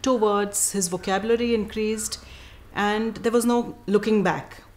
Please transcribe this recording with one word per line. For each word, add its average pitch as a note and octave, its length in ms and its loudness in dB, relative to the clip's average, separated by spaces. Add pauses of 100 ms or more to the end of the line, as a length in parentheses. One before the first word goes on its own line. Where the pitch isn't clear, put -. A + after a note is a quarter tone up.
two C4 140 2
words, G3+ 560 0
his G3 160 -2
vocabulary G#3 640 0
increased, G#3+ 680 -2 (540)
and G#3+ 420 -2
there G#3+ 160 -2
was A#3 140 2
no A#3+ 300 2 (120)
looking G#3 360 4
back. D#3 400 -2 (140)